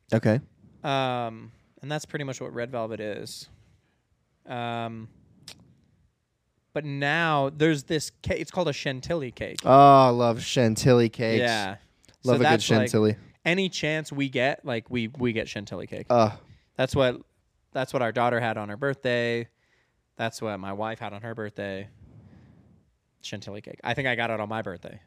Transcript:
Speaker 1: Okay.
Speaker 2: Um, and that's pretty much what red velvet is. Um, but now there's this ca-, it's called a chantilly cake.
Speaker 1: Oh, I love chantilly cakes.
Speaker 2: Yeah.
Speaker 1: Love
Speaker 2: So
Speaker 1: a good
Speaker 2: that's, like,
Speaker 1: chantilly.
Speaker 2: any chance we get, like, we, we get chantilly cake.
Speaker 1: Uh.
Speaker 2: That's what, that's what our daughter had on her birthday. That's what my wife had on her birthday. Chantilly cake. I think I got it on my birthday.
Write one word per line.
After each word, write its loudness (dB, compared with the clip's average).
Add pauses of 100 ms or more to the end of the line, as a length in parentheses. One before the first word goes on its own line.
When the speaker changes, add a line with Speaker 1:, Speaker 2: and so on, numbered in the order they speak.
(140)
Speaker 1:
Okay. 2 (420)
Speaker 2:
Um, -4 (280)
and -14
that's -6
pretty -8
much -10
what -10
red -8
velvet -6
is. -10 (1000)
Um, -8 (1700)
but -6
now -2
there's 0
this -4 (120)
ca-, -4
it's -8
called -2
a 0
chantilly -6
cake. -10
Speaker 1:
Oh, 2
I 12
love 2
chantilly 4
cakes. -2
Speaker 2:
Yeah. 0
Speaker 1:
Love -10 (460)
Speaker 2:
So 4
Speaker 1:
a 4
good 4
Speaker 2:
that's, 2
like, 4
Speaker 1:
chantilly. 2 (280)
Speaker 2:
any 2
chance -4
we -4
get, -2
like, -6
we, -2
we -2
get -4
chantilly -10
cake. -12
Speaker 1:
Uh. 6 (460)
Speaker 2:
That's -2
what, 2 (520)
that's -4
what -2
our -2
daughter 0
had -2
on -8
her -10
birthday. -2 (680)
That's -8
what -8
my -10
wife -8
had -12
on -16
her -12
birthday. -10 (1300)
Chantilly -14
cake. -18
I -4
think -4
I 0
got -2
it -4
on -6
my -6
birthday. -14